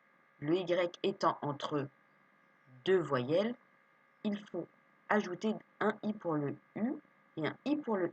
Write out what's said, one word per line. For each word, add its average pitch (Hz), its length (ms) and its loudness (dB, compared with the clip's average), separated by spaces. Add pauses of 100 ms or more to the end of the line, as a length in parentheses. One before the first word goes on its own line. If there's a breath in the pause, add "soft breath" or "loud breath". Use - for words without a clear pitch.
(400)
Le 151 160 2
Y 175 340 2 (120)
étant 190 400 2
entre 139 460 -2 (960)
deux 185 160 6
voyelles, 147 540 2 (720)
il 208 140 0 (120)
faut 175 160 -4 (420)
ajouter 202 460 0 (260)
un 208 220 2
I 214 100 -2
pour 175 220 -4
le 143 220 -2 (200)
U 226 180 -2 (420)
et 156 100 -2
un - 180 -4
I 285 120 0
pour 240 200 -2
le 175 160 0